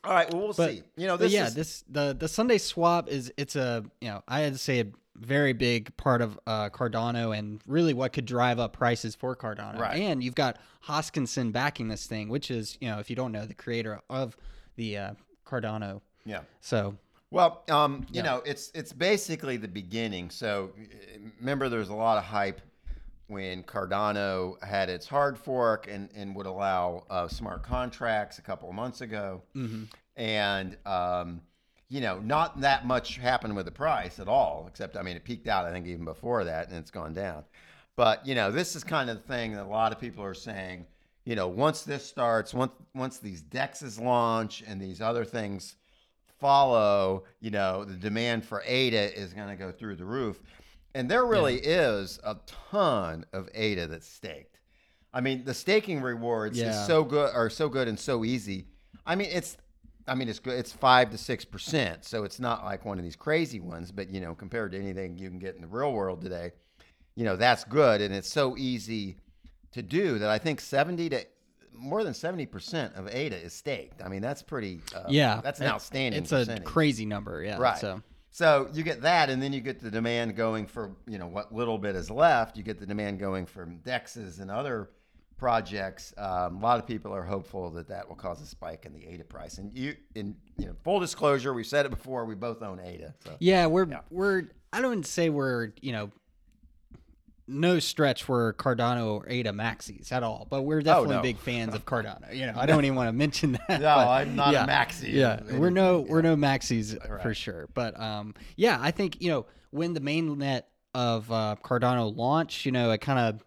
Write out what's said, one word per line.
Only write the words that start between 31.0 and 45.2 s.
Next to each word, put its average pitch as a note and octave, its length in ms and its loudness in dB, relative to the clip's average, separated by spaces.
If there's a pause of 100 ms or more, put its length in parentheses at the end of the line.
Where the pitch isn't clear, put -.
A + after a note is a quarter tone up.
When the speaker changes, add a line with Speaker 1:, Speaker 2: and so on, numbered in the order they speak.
Speaker 1:
you C3 140 -6
know, F#2+ 160 -2
not C#3+ 420 0
that C3+ 260 4
much B2 300 0
happened A#2+ 400 0
with F#2+ 80 -4
the E2+ 80 -8
price A2+ 460 -2
at F#2+ 100 -8
all, E2+ 400 2
except, - 300 -10
I F#2+ 40 -6
mean, F2+ 140 -6
it - 80 -14
peaked A#2+ 240 -8
out, F#2+ 160 2
I E2+ 80 -2
think, F2 140 -6
even E2+ 180 -8
before G#2 400 -2
that, E2+ 240 -4
and F2+ 80 -12
it's D#2 140 -12
gone D#2+ 240 -10
down. F2 300 -8 (520)
But, A#2 300 4
you C3+ 80 -2
know, G#2 160 4
this D#3+ 260 -2
is - 80 -12
kind C#3 240 0
of A2 80 -6
the - 120 -16
thing A#2 260 -4
that G2+ 100 -8
a F#2+ 40 -10
lot A2 240 2
of G#2+ 80 -8
people A2+ 240 -10
are F#2+ 100 -6
saying, F#2 500 -10 (400)
you A#2+ 100 -4
know, F#2 140 0
once C3+ 340 2
this C#3+ 220 -8
starts, A#2 480 0
once, B2+ 200 0 (220)
once C3 240 -6
these F2+ 240 -12
dexes B2+ 560 -6
launch A2+ 680 2
and G2+ 140 -10
these F#2+ 200 -10
other A2+ 240 0